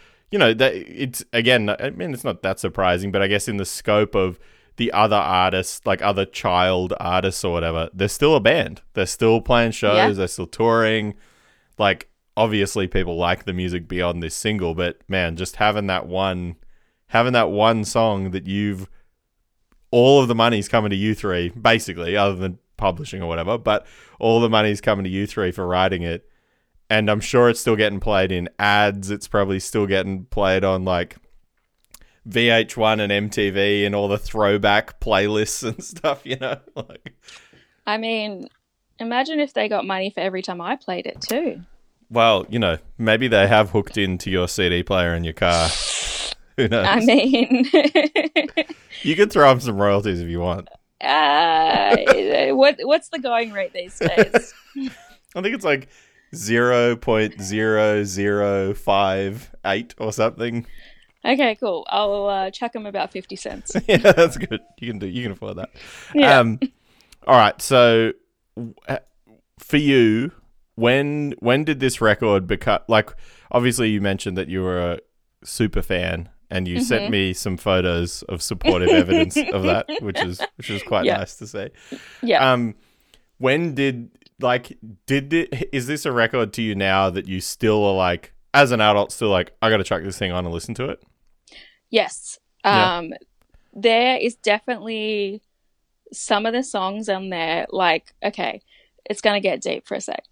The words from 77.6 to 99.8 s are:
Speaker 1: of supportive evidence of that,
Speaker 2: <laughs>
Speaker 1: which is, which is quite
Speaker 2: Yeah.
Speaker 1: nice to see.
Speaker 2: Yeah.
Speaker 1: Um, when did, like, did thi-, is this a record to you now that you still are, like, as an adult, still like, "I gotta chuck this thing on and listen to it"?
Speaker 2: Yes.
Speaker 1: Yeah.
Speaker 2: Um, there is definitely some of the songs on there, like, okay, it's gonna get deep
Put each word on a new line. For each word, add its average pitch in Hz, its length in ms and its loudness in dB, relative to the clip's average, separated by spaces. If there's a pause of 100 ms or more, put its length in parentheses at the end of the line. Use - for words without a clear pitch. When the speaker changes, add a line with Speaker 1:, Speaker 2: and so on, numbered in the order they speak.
Speaker 1:
of 87 180 -10
supportive - 480 -2
evidence 320 460 2 (160)
of - 120 -2
that, - 300 0
Speaker 2:
<laughs> - 80 -6
Speaker 1:
which - 200 -4
is, 90 180 -6 (180)
which - 120 -14
is 101 140 -6
quite 98 200 0
Speaker 2:
Yeah. - 140 0
Speaker 1:
nice 92 200 -10
to 107 100 -16
see. 101 200 -10 (540)
Speaker 2:
Yeah. 135 320 4
Speaker 1:
Um, 120 220 -2 (640)
when 143 380 0
did, 127 360 -2 (280)
like, 123 380 -2 (300)
did 139 220 -2
thi-, 165 200 -2 (240)
is 127 140 -6
this 147 180 -6
a 143 80 -2
record 113 400 0
to 120 80 -6
you 107 120 -2
now 95 360 2
that 90 180 -6
you 92 140 -6
still 107 420 0
are, 98 120 2
like, 90 360 -2 (220)
as 139 180 6
an 117 80 2
adult, 104 320 4
still 110 180 -2
like, 90 220 0 (100)
"I 113 80 2
gotta 104 140 2
chuck 90 200 -2
this 95 140 -10
thing 92 140 -4
on 90 140 -4
and 85 80 -6
listen 85 220 -8
to 127 140 -6
it"? - 140 -12 (840)
Speaker 2:
Yes. - 500 -4 (260)
Speaker 1:
Yeah. 185 320 4
Speaker 2:
Um, 165 160 -12 (600)
there 233 440 2
is 233 180 -4
definitely 214 1080 -4 (720)
some 208 320 -2
of 226 80 -2
the 254 100 -2
songs 208 460 -6
on 190 200 -6
there, 165 420 -4
like, 170 420 -2 (100)
okay, - 380 -6 (440)
it's 202 160 -8
gonna 208 200 0
get 185 200 -2
deep - 240 -8